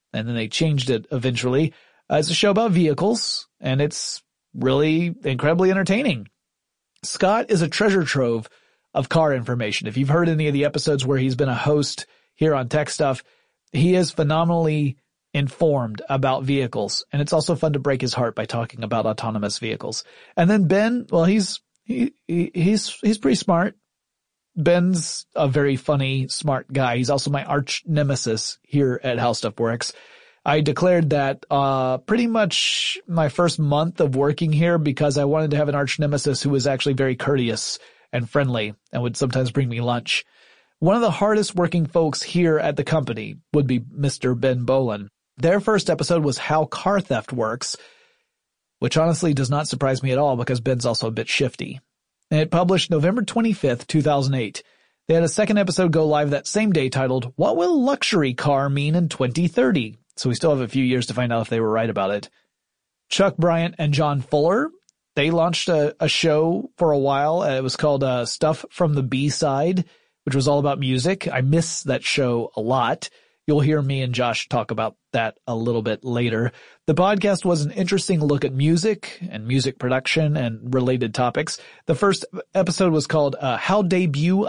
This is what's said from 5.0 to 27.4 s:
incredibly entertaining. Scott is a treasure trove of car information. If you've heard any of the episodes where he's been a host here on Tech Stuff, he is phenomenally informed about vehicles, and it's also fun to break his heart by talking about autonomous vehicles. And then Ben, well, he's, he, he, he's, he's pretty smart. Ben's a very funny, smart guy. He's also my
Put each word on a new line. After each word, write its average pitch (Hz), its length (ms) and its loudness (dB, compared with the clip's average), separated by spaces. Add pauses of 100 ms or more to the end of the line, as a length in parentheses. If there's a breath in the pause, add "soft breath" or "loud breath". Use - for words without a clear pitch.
incredibly 151 460 2
entertaining. 190 580 0 (720)
Scott 208 480 0
is 175 120 4
a 160 60 0
treasure 196 360 2
trove 120 460 0 (420 soft breath)
of 139 160 -2
car 160 240 4
information. 120 560 -4
If 110 80 -6
you've 135 140 0
heard 170 180 4
any 156 200 0
of 143 40 0
the 143 140 0
episodes 143 400 -2
where 139 100 0
he's 131 180 0
been 135 140 0
a 123 60 -2
host 143 500 0 (300 soft breath)
here 156 200 2
on 127 140 -2
Tech 151 220 -2
Stuff, 135 340 -2 (480)
he 170 220 4
is 175 160 2
phenomenally 156 880 0 (340)
informed 139 800 0
about 135 340 0
vehicles, 123 680 -2
and 143 120 -2
it's 143 100 -2
also 160 240 0
fun 156 160 0
to 143 60 0
break 135 240 0
his 123 100 -2
heart 120 220 -2
by 110 100 -4
talking 117 400 -6
about 110 220 -2
autonomous 110 520 -4
vehicles. 113 460 -8 (320 loud breath)
And 175 140 4
then 202 180 4
Ben, 220 400 0
well, 165 160 2
he's, 190 380 0 (220)
he, 247 280 -2 (160)
he, 170 240 -2
he's, 196 380 0 (100)
he's 214 160 0
pretty 262 200 0
smart. 185 380 0 (800)
Ben's 175 720 0 (100)
a 139 140 2
very 139 280 2
funny, 135 520 -2
smart 135 420 -4
guy. 127 280 0
He's 123 100 0
also 143 220 0
my 139 120 -2